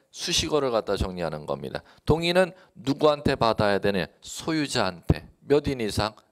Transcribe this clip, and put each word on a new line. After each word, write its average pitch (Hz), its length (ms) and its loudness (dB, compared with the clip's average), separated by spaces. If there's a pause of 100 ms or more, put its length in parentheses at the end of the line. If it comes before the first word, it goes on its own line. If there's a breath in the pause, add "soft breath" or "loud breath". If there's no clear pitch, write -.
(100)
수식어를 151 600 -2
갖다 104 260 0
정리하는 85 500 -6
겁니다. 69 360 -6 (220 soft breath)
동의는 170 480 2 (220 soft breath)
누구한테 147 600 2
받아야 107 440 2
되냐? 98 280 0 (140)
소유자한테. 110 1080 -2 (120)
몇 143 280 2
인 135 120 -4
이상? 107 320 -2 (200)